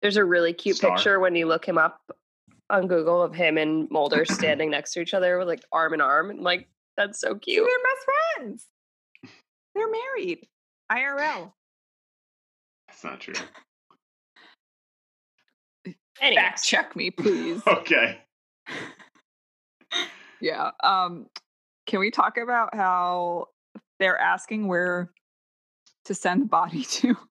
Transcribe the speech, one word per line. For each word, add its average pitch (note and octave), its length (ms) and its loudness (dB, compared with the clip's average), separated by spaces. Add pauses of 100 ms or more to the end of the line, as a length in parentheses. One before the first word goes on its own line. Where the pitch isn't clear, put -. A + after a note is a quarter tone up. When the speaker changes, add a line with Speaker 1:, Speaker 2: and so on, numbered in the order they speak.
Speaker 1:
There's G3+ 140 2
a G#3 80 6
really F3 280 4
cute F3+ 240 -2
Speaker 2:
Star. F#3 200 2
Speaker 1:
picture G3 240 2
when F#3 160 2
you E3 100 2
look D#3+ 200 0
him E3+ 120 0
up D#3+ 220 2 (720)
on F#3+ 180 2
Google F3 340 4
of D#3+ 120 -2
him E3 220 2
and D#3 340 0
Mulder D3+ 340 2
Speaker 3:
<laughs> - 20 -8
Speaker 1:
standing D#3 440 0
next D3 240 -4
to F3 60 -6
each E3+ 140 -6
other F3+ 240 2
with, F#3 80 -2
like, E3 160 -4 (100)
arm D#3+ 220 2
in D#3 60 0
arm. D3 300 4
And, G#3 100 -12
like, F3+ 280 -2 (280)
that's G#3 240 -2
so - 140 0
Speaker 3:
See, G#3 40 -12 (140)
Speaker 1:
cute. A4+ 160 4
Speaker 3:
they're C5 800 0
best B3+ 180 -14 (560)
friends. - 120 -20 (400)
They're A4 160 -2
married. A4+ 560 -6 (440)
I A#3+ 120 -2
R C#4 180 -4
L. B3 340 -6 (1300)
Speaker 2:
That's - 160 -20
not C2 160 -12
true. - 140 -14 (2750)
Speaker 1:
Anyways. A#3 240 4
Speaker 3:
Fact - 200 -4
check - 320 0
me, F3 140 -4
please. E3+ 540 -2
Speaker 2:
<laughs> - 20 4
Okay. C3+ 540 2 (2250)
Speaker 3:
Yeah. - 300 -4 (120)
Um, F3+ 440 0 (600)
can G3+ 140 -2
we G3+ 100 0
talk - 260 0
about A#3 380 -2
how F3+ 720 0 (520)
they're F#3+ 200 2
asking G3+ 500 -2
where F3+ 420 0 (960)
to G3 100 -6
send F#3 280 0
the - 40 0
body G3+ 380 0
<laughs> - 60 -8
to? B3 260 2 (140)